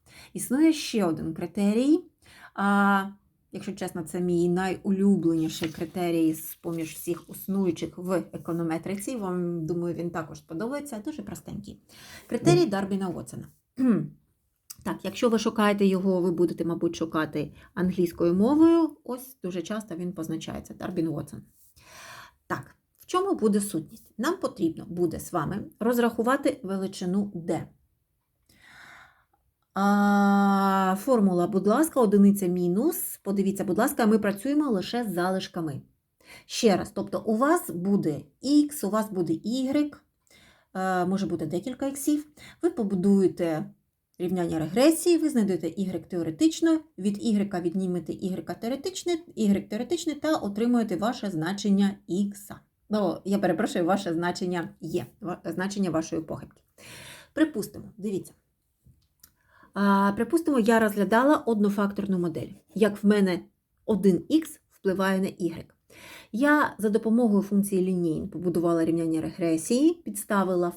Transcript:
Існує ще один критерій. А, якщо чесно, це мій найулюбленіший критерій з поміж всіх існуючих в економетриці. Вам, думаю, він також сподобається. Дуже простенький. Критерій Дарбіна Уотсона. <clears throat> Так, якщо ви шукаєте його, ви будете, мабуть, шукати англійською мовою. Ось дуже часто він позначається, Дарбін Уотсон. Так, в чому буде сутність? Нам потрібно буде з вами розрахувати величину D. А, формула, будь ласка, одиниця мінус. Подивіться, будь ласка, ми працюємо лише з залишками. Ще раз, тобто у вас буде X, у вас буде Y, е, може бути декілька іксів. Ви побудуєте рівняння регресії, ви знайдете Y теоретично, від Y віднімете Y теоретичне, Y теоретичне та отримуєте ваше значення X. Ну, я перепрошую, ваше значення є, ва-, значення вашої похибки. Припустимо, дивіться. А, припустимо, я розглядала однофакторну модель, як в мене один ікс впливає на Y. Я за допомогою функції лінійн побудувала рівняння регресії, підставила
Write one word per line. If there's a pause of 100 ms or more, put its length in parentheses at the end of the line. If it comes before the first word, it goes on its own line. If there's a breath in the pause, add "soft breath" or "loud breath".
(320 loud breath)
Існує
ще
один
критерій. (540 loud breath)
А, (460)
якщо
чесно,
це
мій
найулюбленіший
критерій
з
поміж
всіх
існуючих
в (200)
економетриці.
Вам,
думаю,
він
також
сподобається.
Дуже
простенький. (460 loud breath)
Критерій
Дарбіна
Уотсона. (300)
<clears throat> (800)
Так,
якщо
ви
шукаєте
його,
ви
будете,
мабуть,
шукати (220 loud breath)
англійською
мовою.
Ось
дуже
часто
він
позначається,
Дарбін
Уотсон. (1040 loud breath)
Так, (220)
в
чому
буде
сутність?
Нам
потрібно
буде
з
вами (160)
розрахувати
величину
D. (2000 loud breath)
А,
формула,
будь
ласка,
одиниця
мінус.
Подивіться,
будь
ласка,
ми
працюємо
лише
з
залишками. (640 loud breath)
Ще
раз,
тобто
у
вас
буде (240)
X,
у
вас
буде
Y, (800 soft breath)
е,
може
бути
декілька
іксів. (360 loud breath)
Ви
побудуєте (540)
рівняння
регресії,
ви
знайдете
Y
теоретично, (180)
від
Y
віднімете
Y
теоретичне, (180)
Y
теоретичне
та
отримуєте
ваше
значення (120)
X. (360)
Ну,
я
перепрошую,
ваше
значення (120)
є, (140)
ва-,
значення
вашої
похибки. (720 loud breath)
Припустимо,
дивіться. (1400 soft breath)
А,
припустимо,
я
розглядала
однофакторну
модель, (260)
як
в
мене (440)
один
ікс (100)
впливає
на
Y. (680 loud breath)
Я
за
допомогою
функції
лінійн
побудувала
рівняння
регресії,
підставила